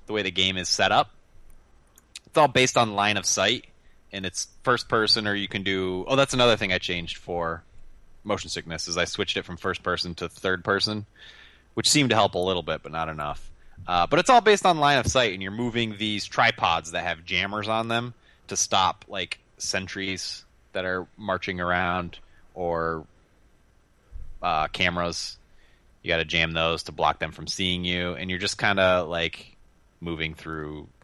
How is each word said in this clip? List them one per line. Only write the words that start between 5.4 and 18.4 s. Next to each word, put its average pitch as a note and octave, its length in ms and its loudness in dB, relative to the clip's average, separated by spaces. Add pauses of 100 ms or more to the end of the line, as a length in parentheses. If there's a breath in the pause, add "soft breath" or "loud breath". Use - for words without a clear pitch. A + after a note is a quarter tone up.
can G2+ 160 -6
do, F#2+ 440 -2
oh, C3+ 80 0
that's C3+ 180 2
another A#2+ 220 6
thing G2 180 0
I F#2 60 4
changed F2 380 -6
for E2+ 460 -6 (600)
motion G2+ 260 -4
sickness, E2 380 -8
is F2 100 -6
I F2 80 2
switched - 300 -4
it F#2+ 80 -2
from F2 140 -10
first F#2 260 -6
person F2 320 -4
to E2+ 140 -6
third F#2 340 -2
person, G#2 420 0 (680 loud breath)
which - 160 0
seemed C#3 220 4
to G#2+ 40 4
help G2+ 200 6
a F2+ 40 0
little F2+ 240 0
bit, D#2 180 -4
but C#2+ 120 -14
not D#2+ 160 -4
enough. D2+ 400 -8 (380 soft breath)
Uh, F2 200 2
but D3 120 2
it's F3+ 100 4
all B3 120 10
based G3+ 240 6
on F3 140 6
line C#3+ 180 6
of A#2 100 0
sight, A#2+ 260 2
and F#2+ 100 -8
you're F#2+ 80 -4
moving A2+ 460 -2
these G#2 280 -2
tripods E2+ 680 2
that F2 120 -4
have E2+ 220 -6
jammers G2 420 -2
on A2+ 220 0
them A#2+ 240 -2 (340 soft breath)